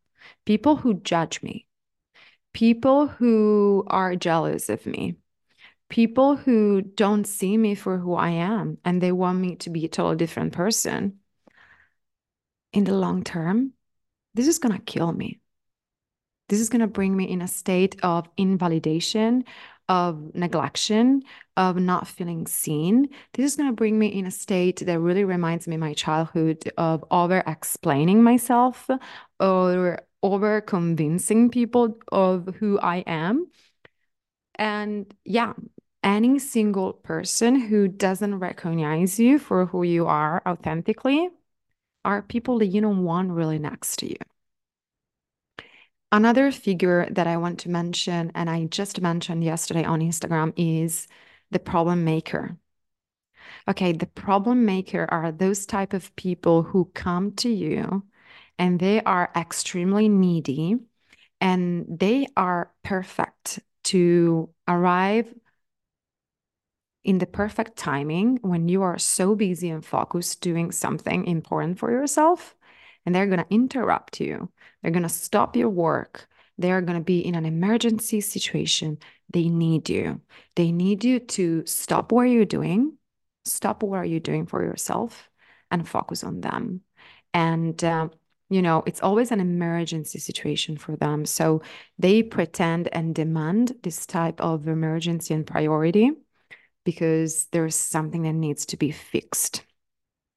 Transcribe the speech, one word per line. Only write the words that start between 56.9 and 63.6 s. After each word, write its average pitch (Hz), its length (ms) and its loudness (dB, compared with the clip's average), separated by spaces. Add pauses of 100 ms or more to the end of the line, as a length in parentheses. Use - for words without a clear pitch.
come 190 380 -2
to 202 160 -2
you 190 560 -2 (540)
and 180 220 2
they 202 220 2
are 190 340 0
extremely 185 720 0
needy 175 720 2 (640)
and 180 440 0
they 214 400 0 (120)
are 180 320 -2 (120)
perfect - 800 -6 (240)